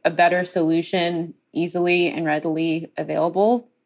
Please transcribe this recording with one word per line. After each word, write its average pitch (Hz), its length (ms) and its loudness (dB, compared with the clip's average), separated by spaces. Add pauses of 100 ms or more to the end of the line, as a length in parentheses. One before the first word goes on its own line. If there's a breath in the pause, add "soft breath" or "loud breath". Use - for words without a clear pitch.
a 170 60 2
better 175 340 2
solution 170 880 0 (220)
easily 175 540 0
and 160 180 -4
readily 160 720 -2
available 175 680 0 (200)